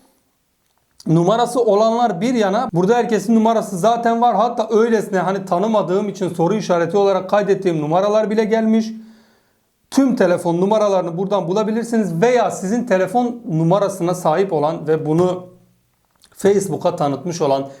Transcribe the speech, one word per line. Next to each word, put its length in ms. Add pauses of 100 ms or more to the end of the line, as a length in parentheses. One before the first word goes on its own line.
(1080)
numarası 560
olanlar 580
bir 140
yana, 380
burada 240
herkesin 380
numarası 440
zaten 440
var. 140
Hatta 340
öylesine 480
hani 260
tanımadığım 640
için 200
soru 260
işareti 420
olarak 340
kaydettiğim 500
numaralar 500
bile 140
gelmiş. 480 (960)
Tüm 260
telefon 440
numaralarını 580
buradan 300
bulabilirsiniz 720
veya 280
sizin 340
telefon 640
numarasına 680
sahip 380
olan 360
ve 180
bunu 520 (800)
Facebook'a 580
tanıtmış 440
olan, 280 (120)